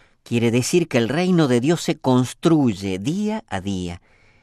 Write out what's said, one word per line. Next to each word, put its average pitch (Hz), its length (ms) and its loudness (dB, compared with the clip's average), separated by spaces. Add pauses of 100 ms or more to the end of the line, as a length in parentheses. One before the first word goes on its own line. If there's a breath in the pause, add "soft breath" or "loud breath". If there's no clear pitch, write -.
(220 soft breath)
Quiere 117 280 0
decir 127 360 0
que 135 120 -2
el 117 100 0
reino 165 400 2
de 123 120 2
Dios 156 200 0
se - 160 -4
construye 123 1000 0
día 208 500 -4
a 95 140 -6
día 90 400 -6 (400 soft breath)